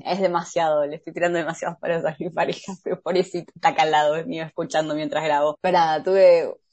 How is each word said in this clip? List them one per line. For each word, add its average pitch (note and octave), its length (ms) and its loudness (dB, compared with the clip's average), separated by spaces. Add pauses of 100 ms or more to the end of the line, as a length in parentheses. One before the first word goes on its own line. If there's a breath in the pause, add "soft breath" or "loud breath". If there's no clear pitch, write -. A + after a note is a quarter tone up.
es F#3 160 -4
demasiado, E3+ 680 0
le D3 100 -8
estoy - 180 -16
tirando F3 240 0
demasiados E3 420 -6
palos E3 260 -2
a D#3 140 -2
mi E3 120 -6
pareja, - 460 -4
<laughs> - 60 -20
pero F3+ 180 -4
pobrecito, F3+ 540 -2
está - 140 0
acá D#3 140 0
al D#3 80 2
lado D3+ 340 2
mío D#3+ 180 -8
escuchando D#3 520 -4
mientras D3+ 280 -4
grabo. D3 380 0
Pero F#3 160 0
nada, D#3 260 2
tuve F3+ 480 6 (220)